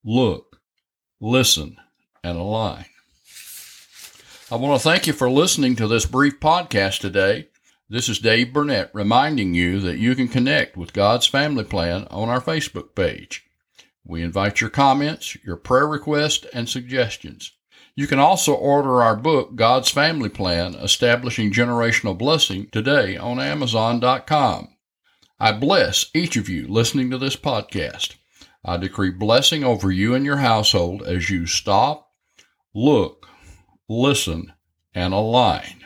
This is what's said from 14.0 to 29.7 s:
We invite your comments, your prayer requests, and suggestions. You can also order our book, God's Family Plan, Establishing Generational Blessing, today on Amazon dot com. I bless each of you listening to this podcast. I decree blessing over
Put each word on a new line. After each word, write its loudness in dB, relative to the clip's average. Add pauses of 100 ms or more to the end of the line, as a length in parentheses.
We -8
invite -2
your -4
comments, 0
your -10
prayer 2
requests, -2
and -6
suggestions. -6 (440)
You -4
can 2
also 4
order 4
our 6
book, 0
God's 4
Family 0
Plan, -2
Establishing 0
Generational 0
Blessing, 0
today 0
on -8
Amazon -2
dot 2
com. 0 (680)
I 2
bless 0
each -2
of -2
you -6
listening 0
to -6
this -4
podcast. -6 (500)
I -4
decree -2
blessing 2
over 2